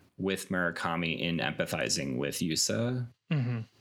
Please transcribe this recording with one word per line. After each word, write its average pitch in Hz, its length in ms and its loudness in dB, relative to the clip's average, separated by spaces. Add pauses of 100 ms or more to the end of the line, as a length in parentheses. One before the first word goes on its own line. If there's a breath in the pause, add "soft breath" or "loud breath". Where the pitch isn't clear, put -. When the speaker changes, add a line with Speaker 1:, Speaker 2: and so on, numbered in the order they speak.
(180 loud breath)
Speaker 1:
with 95 300 -2
Murakami 85 720 0
in 85 180 2
empathizing 69 800 0
with 69 220 -2
Yusa 113 680 0 (260)
Speaker 2:
Mm-hmm. 123 260 0 (220)